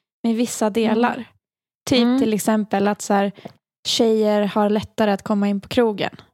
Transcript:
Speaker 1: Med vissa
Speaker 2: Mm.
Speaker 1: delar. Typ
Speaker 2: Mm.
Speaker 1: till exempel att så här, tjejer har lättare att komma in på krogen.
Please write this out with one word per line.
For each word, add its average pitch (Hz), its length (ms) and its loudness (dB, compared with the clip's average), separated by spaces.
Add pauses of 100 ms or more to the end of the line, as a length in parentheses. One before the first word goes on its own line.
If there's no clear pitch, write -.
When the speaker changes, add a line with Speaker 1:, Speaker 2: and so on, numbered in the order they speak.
(280)
Speaker 1:
Med 226 80 0
vissa 226 300 -2
Speaker 2:
Mm. 208 80 -2
Speaker 1:
delar. 226 520 -2 (640)
Typ 247 140 4
Speaker 2:
Mm. 247 160 2
Speaker 1:
till 220 140 0
exempel 208 540 0
att 208 140 -2
så - 120 -2
här, 196 180 0 (560)
tjejer 214 560 2
har 208 260 0
lättare 208 420 0
att 196 120 -2
komma 202 240 0
in 202 140 -2
på - 60 -16
krogen. 220 480 0 (180)